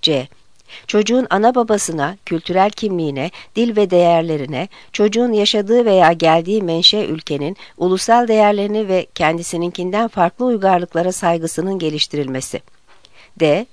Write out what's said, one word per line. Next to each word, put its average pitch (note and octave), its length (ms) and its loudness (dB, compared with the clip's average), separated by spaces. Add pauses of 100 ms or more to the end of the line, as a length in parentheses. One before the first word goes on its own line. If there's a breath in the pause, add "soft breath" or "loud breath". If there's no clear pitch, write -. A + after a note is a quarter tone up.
C. C#3+ 260 -2 (580 loud breath)
Çocuğun A3 440 0
ana G#3+ 240 2
babasına, G3+ 600 -2 (100)
kültürel F#3 440 0
kimliğine, E3 600 -4 (260 loud breath)
dil A3+ 200 0
ve G3+ 140 2
değerlerine, E3 760 2 (240 loud breath)
çocuğun A3 400 0
yaşadığı G#3+ 520 2
veya F#3 280 6
geldiği E3+ 500 2
menşe F3 420 0
ülkenin D#3 520 -6 (200 loud breath)
ulusal A3+ 520 2
değerlerini G#3 600 2
ve F#3 260 0
kendisininkinden F3 920 -2
farklı F#3 360 -2
uygarlıklara F#3 680 0
saygısının F3+ 680 -2
geliştirilmesi. D3 840 -6 (800 soft breath)
D. E3 320 2